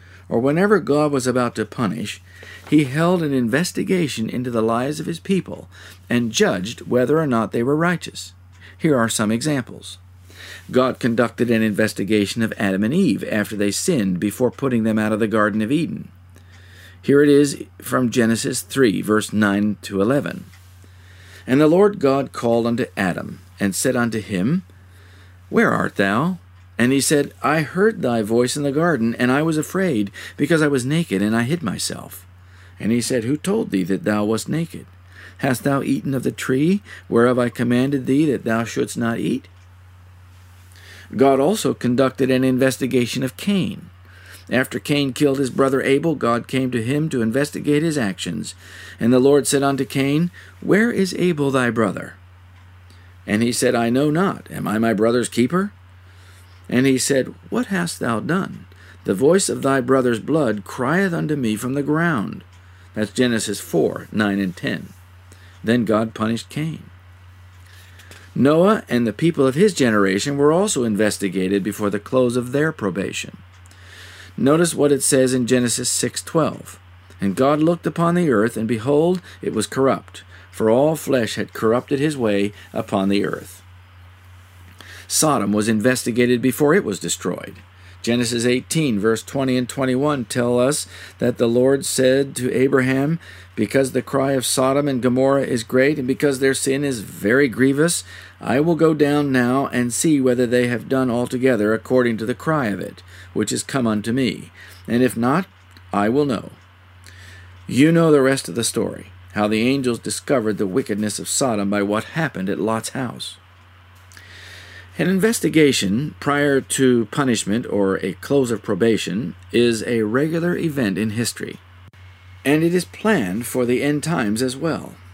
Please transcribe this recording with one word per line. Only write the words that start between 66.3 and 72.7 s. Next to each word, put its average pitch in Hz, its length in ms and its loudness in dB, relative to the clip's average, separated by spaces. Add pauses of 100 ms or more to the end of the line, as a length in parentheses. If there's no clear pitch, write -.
Cain. 156 320 -8 (1500)
Noah 165 560 4
and 120 160 2
the 104 80 0
people 156 320 2
of 127 80 2
his 190 180 4
generation 107 640 2
were 147 160 4
also 180 320 0
investigated 98 760 0
before 104 260 -4
the 101 100 -2
close 123 380 0
of 123 160 -4
their 151 200 0